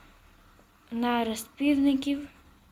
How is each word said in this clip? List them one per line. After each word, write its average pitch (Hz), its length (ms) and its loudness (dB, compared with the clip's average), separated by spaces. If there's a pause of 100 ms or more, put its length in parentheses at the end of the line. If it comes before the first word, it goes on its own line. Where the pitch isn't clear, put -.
(920)
нерест 233 680 -2
півників. 277 720 2 (440)